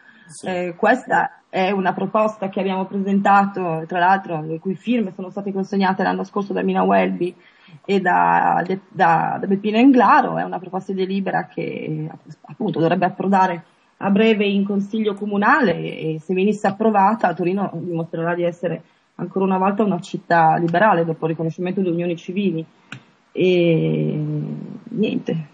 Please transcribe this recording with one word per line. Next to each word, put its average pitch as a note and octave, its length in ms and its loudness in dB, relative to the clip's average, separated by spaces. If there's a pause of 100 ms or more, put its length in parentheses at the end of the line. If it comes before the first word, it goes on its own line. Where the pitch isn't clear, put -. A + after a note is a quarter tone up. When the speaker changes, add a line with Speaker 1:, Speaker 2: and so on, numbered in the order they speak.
(260)
Speaker 1:
Sì. - 200 -16
Speaker 2:
Eh, F3+ 300 -6
questa G#3 640 0 (100)
è F#3 200 0
una F#3+ 220 0
proposta G3 560 -2
che G3 120 -6
abbiamo F#3+ 260 -2
presentato, G3 1000 2
tra F#3 120 -4
l'altro, F3+ 420 2
le D#3+ 180 -6
cui F#3+ 160 -6
firme A3 400 -2
sono F#3 160 -10
state G3+ 220 -6
consegnate F#3+ 500 0
l'anno F#3 220 -2
scorso G3 300 -6
da F#3 80 -2
Mina F#3+ 220 0
Welby F#3 500 2 (500)
e G3 160 0
da, F3 680 2
de-, F#3+ 220 -4
da, E3 500 2
da - 80 -8
Beppino G3+ 300 0
Englaro. A#3+ 600 6
È E3+ 60 -2
una F#3 160 -6
proposta F#3 320 -8
di F#3+ 120 -6
delibera F#3 440 -4
che, - 600 -8 (380)
appunto, E3 320 -6
dovrebbe E3 260 2
approdare F#3 600 0 (340)
a F#3+ 120 -4
breve G#3 360 4
in G3+ 180 0
Consiglio G#3 500 -2
Comunale G#3 640 2
e, D#3+ 440 -6
se - 120 -6
venisse G3 360 0
approvata, G3+ 680 2
Torino F#3 400 -2
dimostrerà E3 600 -4
di F3 100 -2
essere E3+ 380 -4 (340)
ancora F#3 280 -4
una F#3+ 140 2
volta G3 240 0
una F3+ 180 0
città E3 560 2
liberale E3+ 480 2
dopo D#3+ 220 -4
il E3 60 0
riconoscimento F3+ 500 -4
delle F3 100 -2
unioni E3+ 240 -2
civili. F3 480 -4 (720)
E D#3+ 840 2 (720)
niente, - 640 -4